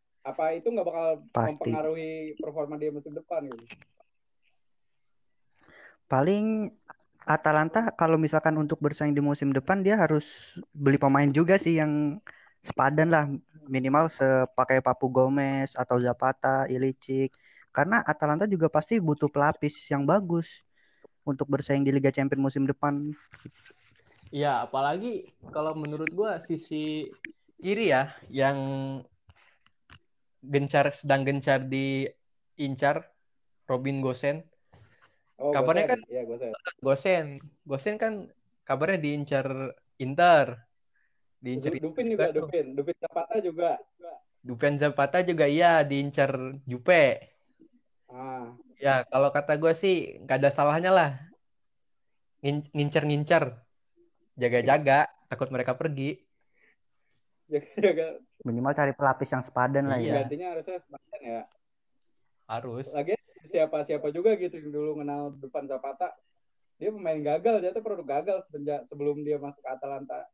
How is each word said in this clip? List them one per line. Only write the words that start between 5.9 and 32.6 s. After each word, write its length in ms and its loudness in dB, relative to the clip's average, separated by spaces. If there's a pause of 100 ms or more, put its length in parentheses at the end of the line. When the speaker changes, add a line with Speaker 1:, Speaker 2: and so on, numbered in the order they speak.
Speaker 2:
Paling 680 0 (500)
Atalanta 680 2
kalau 240 4
misalkan 400 2
untuk 240 -2
bersaing 320 0
di 80 2
musim 320 0
depan, 320 0
dia 80 4
harus 640 0 (160)
beli 240 4
pemain 320 4
juga 320 4
sih 160 2
yang 400 0 (420)
sepadan 480 2
lah, 220 2 (400)
minimal 400 2
sepakai 720 2
Papu 260 0
Gomez 680 0
atau 240 0
Zapata, 640 0
Ilicic. 640 -2 (400)
Karena 320 2
Atalanta 480 0
juga 160 2
pasti 320 2
butuh 320 2
pelapis 480 0 (160)
yang 80 0
bagus 640 0 (560)
untuk 240 -2
bersaing 400 0
di 80 2
Liga 160 4
Champions 320 0
musim 240 0
depan. 480 -2 (1200)
Speaker 3:
Iya, 320 0
apalagi 640 -4 (240)
kalau 240 -4
menurut 320 -6
gua 320 -4
sisi 640 -6 (560)
kiri 320 0
ya, 160 2 (160)
yang 320 0 (1800)
gencar, 540 2
sedang 260 2
gencar 400 2
diincar, 1400 -4 (640)